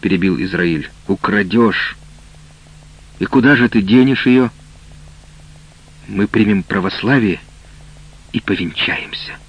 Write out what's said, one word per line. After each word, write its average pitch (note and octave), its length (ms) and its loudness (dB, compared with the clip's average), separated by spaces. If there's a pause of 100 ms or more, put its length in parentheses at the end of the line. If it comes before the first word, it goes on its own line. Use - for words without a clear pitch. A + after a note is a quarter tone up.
перебил F#2 400 0
Израиль. F2 480 -4 (180)
«Украдёшь. - 880 0 (1200)
И - 60 -4
куда C3+ 300 4
же A#2+ 140 2
ты A2 120 2
денешь B2+ 440 2
её?» B2+ 240 4 (1600)
«Мы G2+ 200 -2
примем G#2 360 0
православие G2 760 0 (960)
и A2+ 80 -4
повенчаемся». - 920 -6 (160)